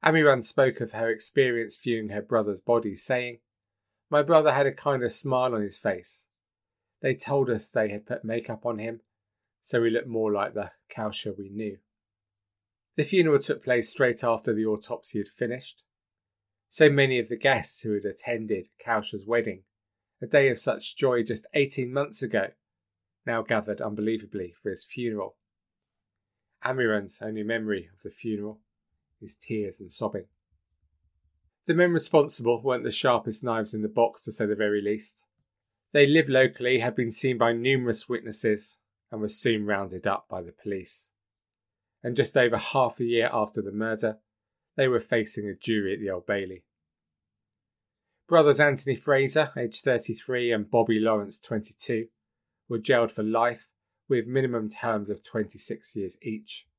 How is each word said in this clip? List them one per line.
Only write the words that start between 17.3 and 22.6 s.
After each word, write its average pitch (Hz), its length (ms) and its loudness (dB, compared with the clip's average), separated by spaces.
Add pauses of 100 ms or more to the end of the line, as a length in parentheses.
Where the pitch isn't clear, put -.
guests - 460 0
who 110 120 -2
had 101 120 -2
attended 107 640 -4 (100)
Kausha's 107 460 -4
wedding, 113 400 -2 (560)
a 120 60 -10
day 139 220 6
of 120 100 -2
such - 360 -4
joy 127 280 2
just 110 320 -6
eighteen 139 360 -2
months 143 300 -4
ago, 107 320 -2 (720)